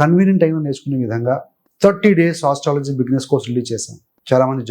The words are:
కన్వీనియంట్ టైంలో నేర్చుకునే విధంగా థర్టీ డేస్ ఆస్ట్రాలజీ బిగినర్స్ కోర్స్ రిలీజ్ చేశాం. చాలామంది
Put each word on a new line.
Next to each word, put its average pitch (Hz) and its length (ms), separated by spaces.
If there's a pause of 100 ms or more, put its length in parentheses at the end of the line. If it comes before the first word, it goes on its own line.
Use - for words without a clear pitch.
కన్వీనియంట్ 180 400
టైంలో 160 240
నేర్చుకునే 139 380
విధంగా 117 300 (480)
థర్టీ 196 360
డేస్ 165 320
ఆస్ట్రాలజీ 143 500
బిగినర్స్ 127 300
కోర్స్ 139 200
రిలీజ్ 120 220
చేశాం. - 240 (360)
చాలామంది 127 380